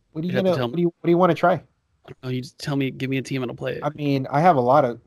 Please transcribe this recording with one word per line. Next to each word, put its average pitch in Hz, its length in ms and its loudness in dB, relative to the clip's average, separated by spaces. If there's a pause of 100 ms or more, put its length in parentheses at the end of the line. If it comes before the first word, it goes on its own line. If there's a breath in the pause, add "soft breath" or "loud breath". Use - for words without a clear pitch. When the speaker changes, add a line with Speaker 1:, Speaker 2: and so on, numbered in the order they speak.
(140)
Speaker 1:
What 156 100 -8
are 180 40 -4
you 180 40 -4
Speaker 2:
You'd 185 40 -2
have 196 80 0
to 190 80 2
Speaker 1:
gonna, 165 60 2
Speaker 2:
tell 120 100 -2
Speaker 1:
what 117 40 -6
Speaker 2:
me. 135 60 -8
Speaker 1:
do 175 60 0
you, 170 40 2
what - 200 -6
do - 40 2
you 170 60 4
wanna 175 160 4
try? 175 280 0 (460)
Speaker 2:
I - 40 -18
don't - 120 -20
know, 131 60 -8
you 127 120 -4
just - 160 -16
tell 147 200 -6
me, 135 140 -2
give 127 180 -8
me 135 80 -2
a 127 40 -4
team 135 220 -6
and 123 80 -6
I'll 135 40 -12
play 131 200 -6
it. - 80 -12
Speaker 1:
I 151 60 -2
mean, 143 420 -2
I 143 80 0
have 170 160 6
a 127 60 2
lot 131 240 4
of, 117 220 -4